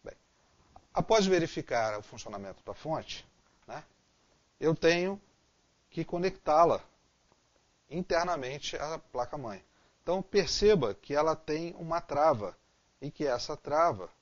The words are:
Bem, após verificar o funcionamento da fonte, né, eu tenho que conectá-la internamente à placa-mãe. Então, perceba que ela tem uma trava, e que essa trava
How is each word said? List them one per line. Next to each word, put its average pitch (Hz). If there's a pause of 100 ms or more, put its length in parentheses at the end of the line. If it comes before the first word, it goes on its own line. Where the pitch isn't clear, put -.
Bem, - (760)
após 202
verificar 131
o -
funcionamento 101
da 104
fonte, - (400)
né, 131 (760)
eu 156
tenho 180 (680)
que 165
conectá-la 170 (1080)
internamente 165
à 151
placa-mãe. 123 (380)
Então, 185
perceba 180
que -
ela 156
tem 165
uma 165
trava, 139 (440)
e 143
que -
essa 131
trava 143 (120)